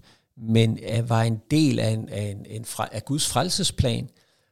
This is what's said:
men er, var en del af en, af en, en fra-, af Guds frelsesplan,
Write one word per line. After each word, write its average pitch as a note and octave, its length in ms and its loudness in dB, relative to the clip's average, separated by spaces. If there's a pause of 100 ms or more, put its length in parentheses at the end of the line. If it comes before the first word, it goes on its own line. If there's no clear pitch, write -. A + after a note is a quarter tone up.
(380)
men A2+ 460 2
er, A2+ 180 -2
var A#2 220 2
en A2+ 160 0 (120)
del C#3+ 280 4
af A2+ 100 2
en, A2 200 -4
af G#2 140 -6
en, G2+ 260 -8
en A2 160 -10
fra-, - 260 -6
af G#2+ 140 -8
Guds C#3+ 240 -2
frelsesplan, B2+ 800 0 (420)